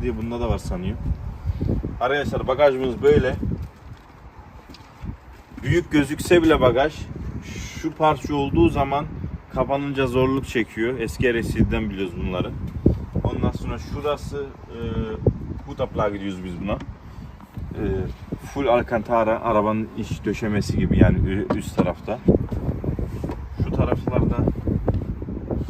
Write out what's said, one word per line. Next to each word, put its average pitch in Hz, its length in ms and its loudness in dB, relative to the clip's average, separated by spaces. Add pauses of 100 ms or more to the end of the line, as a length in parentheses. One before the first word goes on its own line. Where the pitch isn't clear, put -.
diye 120 160 -2
bunda 117 220 -4
da 117 100 0
var 101 80 2
sanıyor. 95 400 -4 (1040)
Arkadaşlar 127 460 0
bagajımız 131 560 4
böyle. 143 320 6 (2250)
Büyük 160 280 2
gözükse 151 520 4
bile 147 180 6
bagaj, 127 320 4 (880)
şu 156 120 -4
parça 151 420 2
olduğu 147 340 4
zaman 143 360 0 (480)
kapanınca 135 540 0
zorluk 131 400 2
çekiyor. 113 520 -2
Eski 117 340 2
R 117 100 0
S 113 160 -2
yediden 110 300 2
biliyoruz 95 280 -4
bunları. 90 340 -2 (720)
Ondan - 280 0
sonra - 260 -6
şurası, 143 680 -6 (260)
e, 113 60 -12 (920)
bu - 80 -10
taplağa 110 340 -2
gidiyoruz 98 340 -6
biz 90 180 -8
buna. 101 120 -4
E, - 1120 -10 (680)
full 139 140 0
alcantara, 117 720 2
arabanın 107 460 2 (100)
iç - 280 -6
döşemesi 104 520 0
gibi - 220 4
yani - 300 6
ü-, 95 260 -2
üst - 200 -6
tarafta. 90 440 -2 (1400)
Şu - 80 -2
taraflarda - 640 2 (1300)